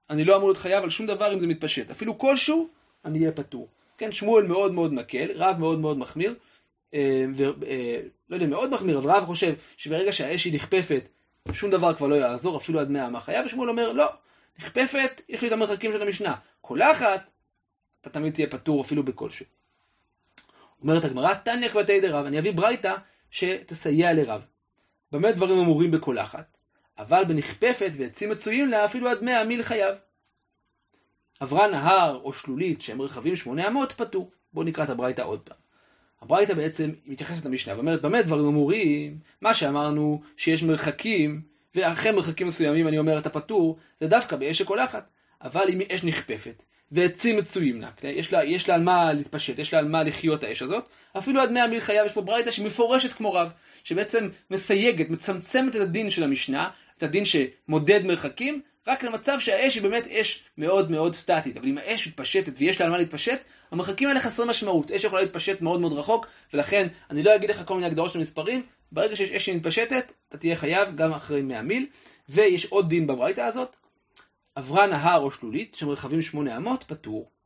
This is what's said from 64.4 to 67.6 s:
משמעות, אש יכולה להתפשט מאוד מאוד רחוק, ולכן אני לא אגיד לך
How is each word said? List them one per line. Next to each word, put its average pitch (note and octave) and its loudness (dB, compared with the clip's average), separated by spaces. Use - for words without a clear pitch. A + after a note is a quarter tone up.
משמעות, F3+ 0
אש G3 0
יכולה F#3+ 0
להתפשט F#3+ -2
מאוד E3+ 0
מאוד E3 0
רחוק, G3 0
ולכן F3+ 2
אני D3 -2
לא G#3 8
אגיד G3+ 0
לך F#3+ -4